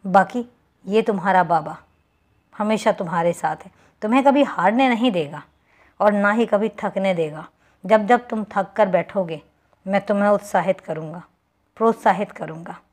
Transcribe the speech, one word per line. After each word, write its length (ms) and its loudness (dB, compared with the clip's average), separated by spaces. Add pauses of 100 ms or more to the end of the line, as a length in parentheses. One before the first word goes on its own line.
बाकी 400 2 (400)
ये 160 2
तुम्हारा 420 2
बाबा 340 -2 (800)
हमेशा 360 0
तुम्हारे 420 -2
साथ 220 -4
है, 160 -20 (300)
तुम्हें 220 0
कभी 200 4
हारने 460 0
नहीं 220 0
देगा 320 -6 (560)
और 120 4
ना 200 2
ही 140 2
कभी 240 0 (100)
थकने 340 -2
देगा। 340 -4 (380)
जब 220 2
जब 200 2
तुम 180 -6 (100)
थक 180 -2
कर 140 2
बैठोगे, 540 -4 (460)
मैं 180 -2
तुम्हें 240 2
उत्साहित 520 0
करूँगा, 420 -10 (540)
प्रोत्साहित 540 0
करूँगा। 480 -14 (140)